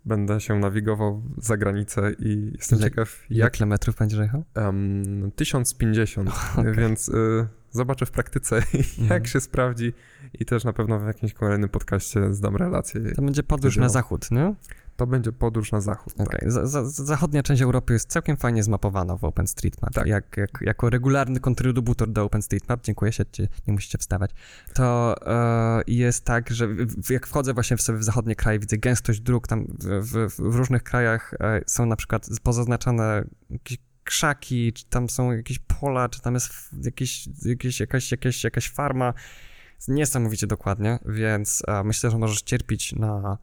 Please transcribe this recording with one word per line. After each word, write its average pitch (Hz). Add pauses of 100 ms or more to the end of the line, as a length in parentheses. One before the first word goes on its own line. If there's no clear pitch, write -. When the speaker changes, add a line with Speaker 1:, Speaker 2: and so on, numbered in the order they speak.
Speaker 1:
będę 104
się 104
nawigował 104 (160)
za 113
granicę 101
i 104
jestem 113
Speaker 2:
Ile, 107
Speaker 1:
ciekaw, -
Speaker 2:
ile 113
Speaker 1:
jak 123
Speaker 2:
kilometrów 104
będziesz 107
jechał? 120 (100)
Speaker 1:
Em, 98
tysiąc 135
pięćdziesiąt, 107 (140)
Speaker 2:
<laughs> -
Okej. 113
Speaker 1:
więc, 110
y, 113 (240)
zobaczę 127
w -
praktyce, -
<laughs> 117 (360)
jak -
Speaker 2:
Mhm. 117
Speaker 1:
się -
sprawdzi 120 (420)
i -
też 117
na 113
pewno 110
w 104
jakimś 110
kolejnym 104
podcaście 98
zdam 101
relację. - (140)
Speaker 2:
To 139
będzie 139
podróż 135
Speaker 1:
Kiedy 110
Speaker 2:
na 123
Speaker 1:
on 120
Speaker 2:
zachód, -
nie? 160 (420)
Speaker 1:
To 123
będzie 120
podróż 113
na 104
zachód, -
Speaker 2:
Okej. -
Speaker 1:
tak. 110
Speaker 2:
Za-, 120
za-, 139
zachodnia 143
część 135
Europy 127
jest 113
całkiem 151
fajnie 117
zmapowana 98
w -
OpenStreetMap. -
Speaker 1:
Tak. -
Speaker 2:
Jak, 101
jak, 104
jako 113
regularny 131
kontrybutor 120
do 107
OpenStreetMap, 107
dziękuję 123
się, -
ci-, 107 (180)
nie 107
musicie -
wstawać, 95 (440)
to, 120 (120)
e, 117
jest 120
tak, 117
że 117
w-, 107
w-, -
jak 127
wchodzę 135
właśnie 117
w -
sobie 110
w 107
zachodnie 110
kraje, 107
widzę 107
gęstość 113
dróg, 120
tam 113 (140)
w, - (420)
w, -
w 113
różnych 123
krajach, 117
e, 107
są 120
na 113
przykład -
z-, 113
pozaznaczane 117 (260)
jakieś - (260)
krzaki, 123
czy -
tam 123
są 123
jakieś 117
pola, 127
czy -
tam 123
jest 123
f-, -
jakieś, - (160)
jakieś, 127
jakaś, 123
jakaś, 123
jakaś -
farma. 127 (760)
Niesamowicie 123
dokładnie, 107
więc, 107
e, 101
myślę, 113
że 113
możesz 107
cierpieć -
na 101